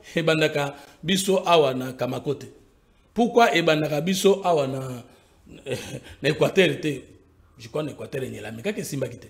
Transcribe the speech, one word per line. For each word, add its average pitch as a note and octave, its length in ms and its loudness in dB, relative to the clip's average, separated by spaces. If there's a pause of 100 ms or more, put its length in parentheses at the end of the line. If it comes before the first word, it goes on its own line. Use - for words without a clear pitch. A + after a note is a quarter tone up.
(160)
Ebandaka, D#3 600 0 (260)
Biso, F#3+ 440 0
Awa, D3+ 280 6
na B2+ 200 -6
Kamakote? B2+ 540 -6 (640)
Pourquoi A#3 420 4
Ebandaka, D3+ 460 2
Biso, F#3+ 420 2
Awa, D#3+ 240 2
na, C3 120 -6 (840)
<laughs> C3 100 -6 (460)
na C#3 80 2
Équateur, D3 520 2
te? D3 200 -4 (560)
Je A2+ 120 -18
crois, D#3 140 -6
na C#3 80 -8
Équateur, B2+ 320 -10
il A2+ 120 -10
y G#2 40 -12
a - 20 -14
la G#2+ 100 -12
Mika A#2 220 -6
qui G#3 80 -8
est - 20 -8
Simba C3 240 -6
qui A#2+ 100 -14
te. - 120 -20